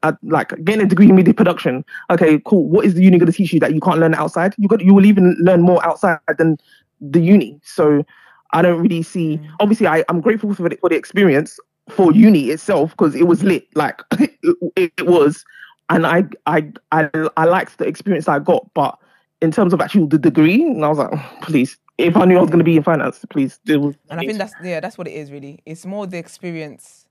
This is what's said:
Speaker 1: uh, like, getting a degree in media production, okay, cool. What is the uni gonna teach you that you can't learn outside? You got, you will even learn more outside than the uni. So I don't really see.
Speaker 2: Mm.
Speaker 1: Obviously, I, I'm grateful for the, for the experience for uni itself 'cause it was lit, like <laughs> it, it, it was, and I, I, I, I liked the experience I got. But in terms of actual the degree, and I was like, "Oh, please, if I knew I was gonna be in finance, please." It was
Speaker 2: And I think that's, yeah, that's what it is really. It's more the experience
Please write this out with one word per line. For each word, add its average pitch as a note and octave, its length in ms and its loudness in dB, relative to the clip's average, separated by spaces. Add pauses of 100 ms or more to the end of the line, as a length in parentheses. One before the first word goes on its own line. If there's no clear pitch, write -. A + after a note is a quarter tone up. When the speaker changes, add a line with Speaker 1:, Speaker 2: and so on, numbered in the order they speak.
Speaker 1:
uh, D#3 100 -2 (100)
like, D#3 260 -4 (140)
getting G#3 220 0
a - 20 0
degree G3 220 4
in F#3+ 60 6
media F#3 180 4
production, D#3 500 -2 (280)
okay, D#3+ 340 2
cool. F3+ 240 0
What F3+ 160 2
is F#3+ 80 2
the F3+ 100 2
uni F#3 140 6
gonna E3+ 140 2
teach F3+ 200 -4
you E3 100 0
that C#3+ 120 -2
you D#3 80 -2
can't E3 180 0
learn D#3+ 140 2
outside? E3 460 -4
You G3+ 80 0
got, A3 140 2
you F#3 120 6
will G3 140 6
even F#3 320 4
learn F3 240 4
more F3 220 2
outside E3 340 -2 (180)
than E3 200 0 (440)
the D3 180 -2
uni. D#3+ 440 2
So D3+ 420 -2 (480)
I D#3+ 80 0
don't F3 180 0
really E3+ 220 -2
see. D#3+ 380 -6
Speaker 2:
Mm. - 80 -18 (120)
Speaker 1:
Obviously, G#3 280 0
I, D#3+ 200 -2
I'm E3+ 140 -2
grateful G#3 320 -2
for E3+ 160 -4
the, - 80 -8
for F3+ 120 -2
the E3 60 0
experience D#3+ 640 0 (300)
for F#3 220 2
uni F3 380 6
itself D#3+ 480 -4
'cause D#3 180 -2
it E3 120 2
was E3+ 160 0
lit, F#3 300 -2
like - 340 -6
<laughs> - 120 -6
it, C#4+ 120 0 (440)
it, F3+ 220 -2
it B2 100 -6
was, - 380 0 (440)
and E3 160 0
I, E3+ 200 0 (200)
I, D#3 240 -4 (220)
I, D#3 180 -2 (280)
I D#3+ 80 0
liked F3 320 -2
the - 100 -6
experience D#3+ 400 -4
I C#3+ 120 0
got. D3+ 340 -2
But C#3+ 240 -4 (440)
in E3 100 0
terms F3+ 200 0
of E3 80 -2
actual F3 280 0
the D#3 100 0
degree, D#3+ 460 2
and B3+ 200 -4
I D3+ 60 -2
was D3+ 80 -2
like, C#3+ 160 -4
"Oh, D3 280 -12
please, C#3 360 -4 (200)
if E3+ 200 0
I F#3 80 2
knew F#3 120 4
I F3+ 40 4
was D#3+ 80 0
gonna E3 160 2
be E3 100 0
in D3+ 80 0
finance, C#3+ 460 -4
please." C3+ 360 -6
It D3+ 120 -2
was C#3+ 180 -4 (140)
Speaker 2:
And E3 100 -12
I E3 60 -8
think G#3+ 120 -8
that's, G3 240 -10
yeah, F3 200 -10
that's F#3 160 -14
what E3+ 100 -12
it - 60 -16
is D3 180 -16
really. C#3+ 340 -20
It's D#3+ 200 -18
more G3+ 200 -12
the F3+ 120 -12
experience D#3+ 920 -16